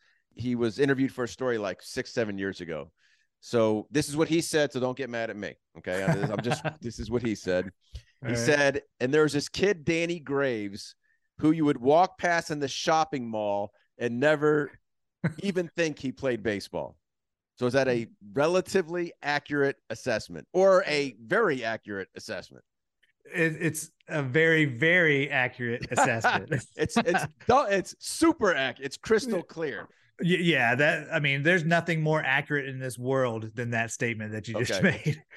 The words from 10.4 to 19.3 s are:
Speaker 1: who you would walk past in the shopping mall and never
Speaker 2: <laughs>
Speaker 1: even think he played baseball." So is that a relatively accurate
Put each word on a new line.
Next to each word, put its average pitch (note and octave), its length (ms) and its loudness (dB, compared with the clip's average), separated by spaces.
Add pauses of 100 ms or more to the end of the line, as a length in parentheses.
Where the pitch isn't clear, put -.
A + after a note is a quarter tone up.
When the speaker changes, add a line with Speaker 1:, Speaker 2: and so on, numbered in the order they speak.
Speaker 1:
who D#3 100 4
you D#3+ 160 2
would C#3+ 140 2
walk D#3 400 4
past E3+ 320 0
in D3 80 -4
the C#3+ 80 -2
shopping D#3 600 0
mall G#2 440 -2 (260)
and A#2+ 220 -2
never D3+ 520 2 (520)
Speaker 2:
<laughs> - 180 -4
Speaker 1:
even F3+ 340 -2
think D#3+ 220 -2
he C3 140 -6
played A#2+ 320 -2
baseball." F#2+ 520 -4 (640)
So B2+ 100 0
is A#2+ 60 0
that C3+ 140 4
a A#2+ 200 0 (260)
relatively F3 880 0
accurate C#3+ 540 0 (140)